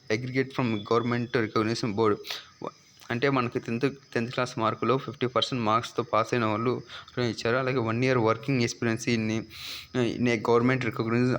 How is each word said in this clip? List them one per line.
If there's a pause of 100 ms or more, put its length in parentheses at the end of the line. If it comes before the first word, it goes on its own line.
(180)
aggregate
from
government
recognition
board. (960)
అంటే (100)
మనకి
టెన్త్, (280)
టెన్త్
క్లాస్ (120)
మార్కులో (100)
ఫిఫ్టీ
పర్సెంట్
మార్క్స్‌తో
పాస్
అయిన
వాళ్ళు (340)
ఇక్కడ (100)
ఇచ్చారు.
అలాగే
one
year (100)
working (100)
experience (100)
in, (960)
in
a (120)
government
recognized